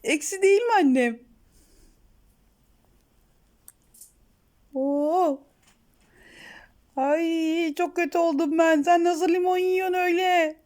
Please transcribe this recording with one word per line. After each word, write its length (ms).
Eksi 380
değil 200
mi 160
annem? 420
Oo. 680
Ay, 760
çok 220
kötü 220
oldum 400
ben. 240
Sen 220
nasıl 240
limon 300
yiyorsun 360
öyle? 720